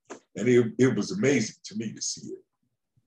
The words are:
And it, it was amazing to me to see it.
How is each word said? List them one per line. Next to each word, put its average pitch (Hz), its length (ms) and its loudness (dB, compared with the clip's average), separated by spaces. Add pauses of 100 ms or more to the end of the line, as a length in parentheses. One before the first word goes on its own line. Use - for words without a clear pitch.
(380)
And 104 100 -2
it, 120 320 6
it 123 160 4
was 95 160 -2
amazing 117 540 0
to 98 100 -14
me 110 160 -6
to - 100 -14
see - 260 -10
it. - 120 -14 (680)